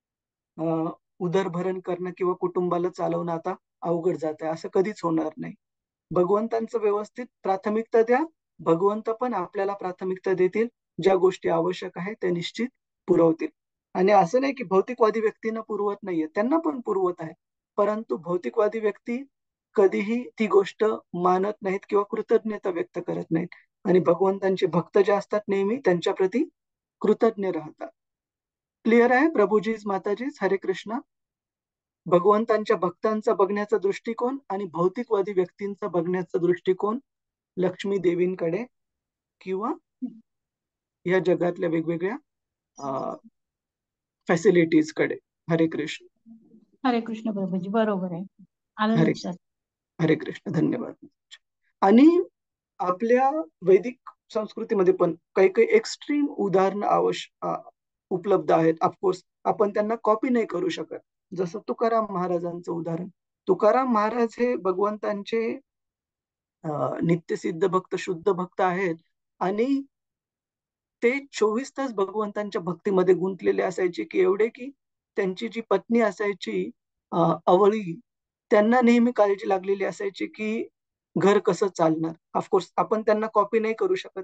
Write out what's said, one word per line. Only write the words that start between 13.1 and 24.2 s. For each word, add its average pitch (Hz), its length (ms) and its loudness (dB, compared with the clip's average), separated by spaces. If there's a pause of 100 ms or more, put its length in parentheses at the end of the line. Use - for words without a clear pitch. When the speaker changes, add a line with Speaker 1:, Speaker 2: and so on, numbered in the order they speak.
Speaker 1:
आणि 190 180 2
असं 196 280 4
नाही 277 120 -2
की 247 120 -10
भौतिकवादी 202 560 2
व्यक्तींना 220 400 -4
पुरवत 208 420 -4
नाहीये, 170 240 -4
त्यांना 226 320 -2
पण 302 220 -4
पुरवत 185 380 -2
आहे, 160 140 -10 (440)
परंतु 214 400 -2
भौतिकवादी 208 640 -2
व्यक्ती 240 460 -6 (500)
कधीही 214 640 2
ती 220 80 0
गोष्ट 202 380 2 (280)
मानत 185 500 0
नाहीत 196 260 -4
किंवा 208 160 2
कृतज्ञता 214 640 -2
व्यक्त 175 360 -6
करत 170 240 -6
नाहीत. 170 180 -2 (360)
आणि 185 140 4
भगवंतांचे 190 680 2